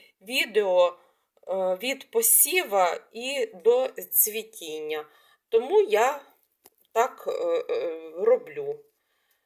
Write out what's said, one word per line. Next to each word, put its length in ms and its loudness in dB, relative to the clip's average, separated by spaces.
відео, 680 2
е, 960 -6
від 280 -6
посіва 920 2
і 360 -4
до 240 2
цвітіння. 1160 -6
Тому 340 4
я 380 2
так, 360 -2
е, 360 -2
е, 420 -6
роблю. 600 0